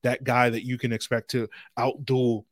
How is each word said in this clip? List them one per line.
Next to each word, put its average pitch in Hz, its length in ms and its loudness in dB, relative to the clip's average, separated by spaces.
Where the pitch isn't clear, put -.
that 127 220 -2
guy 123 260 4
that 113 160 -4
you 127 100 -4
can 120 160 -2
expect 113 380 -4
to 117 180 -2
outduel 123 720 0